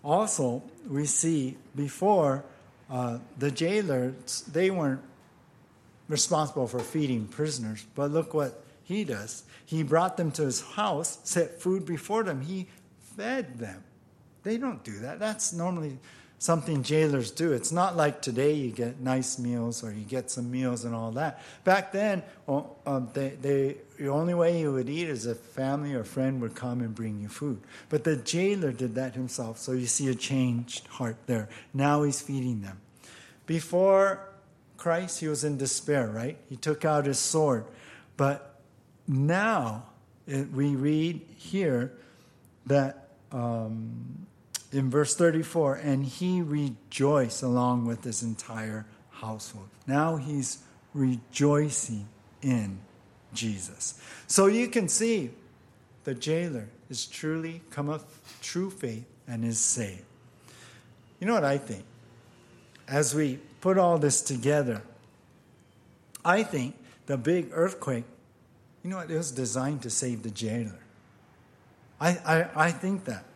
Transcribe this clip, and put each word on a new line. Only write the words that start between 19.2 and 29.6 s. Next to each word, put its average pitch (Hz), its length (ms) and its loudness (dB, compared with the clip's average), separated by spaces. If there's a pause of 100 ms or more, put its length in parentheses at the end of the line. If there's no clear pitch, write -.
meals 120 460 -2
or 110 80 -6
you 104 140 -8
get 127 260 -4
some 120 180 -4
meals 123 360 -2
and 117 100 -4
all 113 160 -4
that. 151 300 -4 (240)
Back 190 260 4
then, 196 320 0 (240)
well, 139 380 -2
um, 131 280 -2
they, 139 180 -2 (100)
they, 139 340 2 (220)
the 143 100 -4
only 160 260 2
way 170 280 4
you 147 100 2
would 127 160 0
eat 160 220 -2
is 117 160 -4
if 117 120 -2
family 139 560 -2
or 113 120 -2
friend 131 340 0
would 113 160 -4
come 123 240 -4
and 110 160 -4
bring 110 240 -4
you 104 80 -6
food. 123 320 -4 (300)
But 151 160 0
the 160 100 4
jailer 170 560 0
did 117 240 -2
that 127 200 -4
himself, 120 440 -6
so 131 140 -4